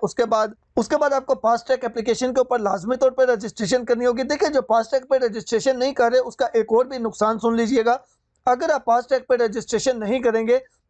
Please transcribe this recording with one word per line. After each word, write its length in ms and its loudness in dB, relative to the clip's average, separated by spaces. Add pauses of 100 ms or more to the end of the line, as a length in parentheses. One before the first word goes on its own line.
उसके 240 -2
बाद, 280 0 (220)
उसके 200 -2
बाद 160 2
आपको 260 -2
फास्ट 260 0
ट्रैक 200 -2
एप्लीकेशन 480 -2
के 80 2
ऊपर 200 0
लाजमी 360 -2
तौर 160 4
पर 160 2
रजिस्ट्रेशन 560 -2
करनी 200 0
होगी। 200 0
देखिए, 240 0
जो 140 0
फास्ट 260 0
ट्रैक 200 -2
पे 100 2
रजिस्ट्रेशन 580 -2
नहीं 180 -2
कर 160 2
रहे 120 4
उसका 320 -4
एक 180 0
और 140 4
भी 140 -8
नुकसान 380 -2
सुन 180 0
लीजिएगा। 420 0 (480)
अगर 240 0
आप 120 0
फास्ट 240 0
ट्रैक 220 -2
पे 80 4
रजिस्ट्रेशन 600 -2
नहीं 240 -2
करेंगे, 400 0 (280)